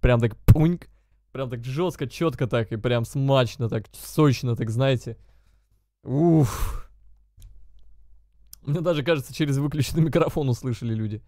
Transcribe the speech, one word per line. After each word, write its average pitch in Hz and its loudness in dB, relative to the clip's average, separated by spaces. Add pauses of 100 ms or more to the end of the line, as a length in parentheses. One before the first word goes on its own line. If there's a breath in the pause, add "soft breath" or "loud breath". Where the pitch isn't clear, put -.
прям 123 4
так 113 -2
пуньк. 165 6 (440)
Прям 131 -6
так 120 -10
жёстко, 147 -4
чётко 143 -4
так. 117 -2
И 117 -6
прям 117 -2
смачно 135 0
так, 107 -6
сочно 131 0
так, 110 -4
знаете. 120 -2 (840)
Уф. 151 0 (1700)
Мне 151 -4
даже 160 -2
кажется, 147 -2
через 143 0
выключенный 147 -2
микрофон 151 0
услышали 117 -4
люди. 107 -6